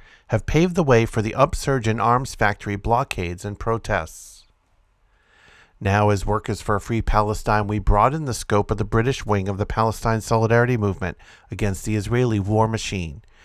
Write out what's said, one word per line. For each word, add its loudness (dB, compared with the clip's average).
have -2
paved 2
the 2
way 6
for -2
the -4
upsurge 0
in 2
arms 0
factory -2
blockades -2
and -8
protests. -6
Now, 4
as 2
Workers -2
for 0
a -2
Free -2
Palestine, 2
we -2
broaden 4
the -2
scope 0
of -2
the -2
British 0
wing 0
of -4
the -2
Palestine -2
Solidarity 2
Movement -2
against -4
the -2
Israeli 0
war 2
machine, -6